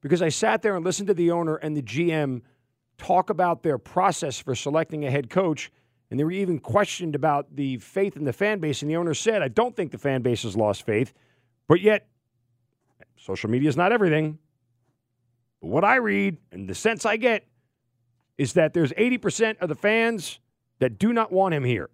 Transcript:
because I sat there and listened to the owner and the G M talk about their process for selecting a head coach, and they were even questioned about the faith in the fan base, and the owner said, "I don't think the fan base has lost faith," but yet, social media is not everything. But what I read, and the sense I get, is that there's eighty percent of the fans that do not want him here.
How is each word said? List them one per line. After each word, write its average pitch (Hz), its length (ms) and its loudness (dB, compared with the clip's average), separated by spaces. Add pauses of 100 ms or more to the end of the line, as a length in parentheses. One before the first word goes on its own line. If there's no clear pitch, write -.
because 170 220 2
I 165 60 2
sat 220 340 0
there 208 120 2
and 165 80 -4
listened 185 260 -2
to 208 40 6
the 170 160 2
owner 165 280 0
and 151 200 -4
the 139 60 -4
G 147 280 -2
M 139 300 -2 (560)
talk 180 320 0
about 175 320 0
their 147 160 0
process 170 600 0
for 131 160 -4
selecting 151 500 -2
a 127 60 -2
head 135 180 -2
coach, - 420 0 (380)
and 120 100 -4
they 147 40 2
were 160 80 0
even 185 260 -2
questioned 170 580 -4
about 143 420 -2
the 135 200 -4
faith 196 380 -4
in 143 80 -8
the 135 100 -2
fan 208 260 -2
base, 156 220 -4
and 147 80 -4
the 156 60 -2
owner 170 180 -2
said, 214 280 0
"I 135 80 -2
don't 226 260 0
think 170 160 -6
the 120 60 -14
fan 135 240 -2
base 120 220 0
has 104 120 -6
lost 107 300 0
faith," 113 280 0 (540)
but 175 140 6
yet, 208 260 4 (1120)
social 101 320 -6
media 131 180 2
is 143 80 2
not 175 160 2
everything. 156 480 2 (1200)
But 78 60 -12
what 120 160 0
I 226 140 4
read, 202 400 0 (160)
and 92 160 -10
the 95 60 -4
sense 220 300 -2
I 220 120 0
get, 220 280 0 (920)
is 135 160 -2
that 160 200 4
there's 160 220 2
eighty 247 220 2
percent 214 420 0
of 180 80 -2
the 151 80 -4
fans 226 640 0 (400)
that 120 180 0
do 214 140 2
not 226 220 0
want 185 200 4
him 139 120 0
here. 110 280 0